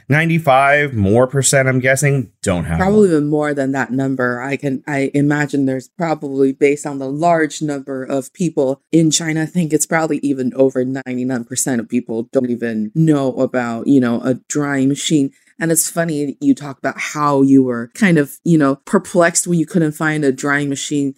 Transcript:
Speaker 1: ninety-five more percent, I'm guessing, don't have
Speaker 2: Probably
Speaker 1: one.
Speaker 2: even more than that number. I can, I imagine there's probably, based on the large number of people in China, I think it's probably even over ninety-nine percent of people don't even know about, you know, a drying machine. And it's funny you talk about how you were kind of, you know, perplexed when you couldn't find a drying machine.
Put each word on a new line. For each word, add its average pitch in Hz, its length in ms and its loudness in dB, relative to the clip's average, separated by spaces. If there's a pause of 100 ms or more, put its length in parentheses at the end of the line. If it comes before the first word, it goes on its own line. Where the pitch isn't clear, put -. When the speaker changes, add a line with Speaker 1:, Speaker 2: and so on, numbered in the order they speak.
(100)
Speaker 1:
ninety-five 147 800 2
more 110 340 2
percent, 135 420 2
I'm 131 120 0
guessing, 135 500 0 (120)
don't 87 220 -2
have 80 140 -4
Speaker 2:
Probably 202 300 4
Speaker 1:
one. 165 80 2
Speaker 2:
even 147 120 0
more 147 260 -2
than 135 180 -2
that 135 200 -4
number. 127 500 -2
I 139 160 -4
can, 135 280 -4
I 139 280 -2
imagine 143 500 0
there's 131 240 -4
probably, 143 640 -2
based 143 340 0
on 143 120 -8
the 135 100 -6
large 156 540 0
number 139 420 -6
of 131 300 -6
people 147 480 -2 (100)
in 160 180 4
China, 160 340 -2
I - 20 -4
think 165 260 -2
it's 151 140 2
probably 160 320 -2
even 131 360 -2
over 131 300 2
ninety-nine 127 600 -4
percent 123 360 -2
of 113 80 -6
people 117 440 -4
don't 123 180 0
even 113 440 -4
know 147 420 2
about, 120 500 -2
you 139 140 6
know, 117 200 0
a 127 140 0 (160)
drying 143 400 0
machine. 139 420 0 (260)
And 165 140 0
it's 160 160 0
funny 147 540 -4
you 143 120 4
talk 139 240 -12
about - 200 -6
how 147 420 0
you 135 220 6
were 120 320 -4
kind 175 240 4
of, 143 260 -2
you 170 140 4
know, 139 260 2
perplexed 175 640 0
when 175 120 0
you 160 60 0
couldn't 156 280 0
find 151 340 -2
a 135 60 2
drying 143 360 -2
machine. 139 500 -4